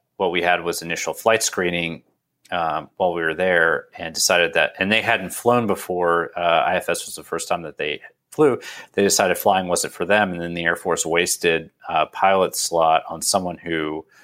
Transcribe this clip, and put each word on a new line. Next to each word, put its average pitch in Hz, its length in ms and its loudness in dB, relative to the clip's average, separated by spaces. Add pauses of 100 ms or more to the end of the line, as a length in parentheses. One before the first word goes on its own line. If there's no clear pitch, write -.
(160)
what 92 140 0
we 87 120 0
had 87 220 2
was 85 180 -4
initial 82 320 -6
flight 113 280 2
screening, 87 600 -2 (480)
um, 80 460 -4
while 90 160 0
we 85 100 -4
were 80 120 -2
there 82 520 2 (100)
and 82 180 -12
decided 87 400 2
that, 78 240 0
and 95 120 -2
they 110 120 2
hadn't 98 280 -2
flown 120 360 0
before. 87 680 0
Uh, 87 40 -6
I 85 360 2
F 90 120 -2
S - 180 -4
was - 80 -12
the 80 80 -14
first - 240 -8
time 87 160 -2
that 76 140 -12
they 73 240 -6 (300)
flew. 143 280 2 (360)
They 101 80 4
decided 95 360 2
flying 95 300 2
wasn't - 240 -2
for 90 140 -6
them, 98 260 2
and 85 80 -6
then 85 140 -6
the 85 100 -6
Air 85 120 2
Force 85 280 -2
wasted 82 680 0 (180)
a 82 180 0
pilot 95 500 2
slot 82 520 2
on 82 140 -10
someone 90 360 -2
who 80 460 -6 (200)